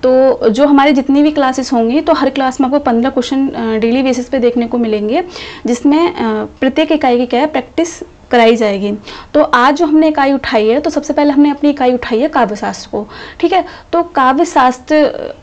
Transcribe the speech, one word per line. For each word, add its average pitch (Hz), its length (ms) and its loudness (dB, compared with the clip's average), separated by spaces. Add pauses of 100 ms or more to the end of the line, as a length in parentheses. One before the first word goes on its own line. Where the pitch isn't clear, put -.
तो 254 460 4
जो 247 180 2
हमारी 285 260 4
जितनी 277 300 2
भी 302 80 4
classes 269 420 -2
होंगी, 240 280 0
तो 320 120 0
हर 262 180 0
class 262 300 -4
में 262 80 0
आपको 285 100 0
पन्द्रह 254 320 0
question, 269 380 -2
अ, 226 300 -4
daily 233 240 0
basis 254 260 -2
पे 269 100 -2
देखने 240 280 0
को 240 120 -4
मिलेंगे, 220 460 -2 (420)
जिसमें, 285 480 0
अ, 214 300 -4
प्रत्येक 285 480 -2
इकाई 262 260 2
की 247 80 -2
क्या 247 140 -2
है, 302 60 0
practice 302 560 -6 (280)
कराई 233 260 4
जाएगी। 208 360 -2 (420)
तो 302 80 6
आज 254 340 2
जो 330 100 0
हमने 311 220 4
इकाई 277 240 0
उठाई 240 340 -2
है, 240 140 2
तो 311 100 -2
सबसे 294 220 -4
पहले 294 180 2
हमने 285 200 4
अपनी 285 200 0
इकाई 254 240 0
उठाई 240 260 -2
है 302 80 0
काव्य 208 280 0
शास्त्र 202 360 -8
को। 214 160 -6 (320)
ठीक 349 120 0
है, 370 120 0 (280)
तो 339 100 0
काव्य 277 420 0
शास्त्र 294 680 0 (300)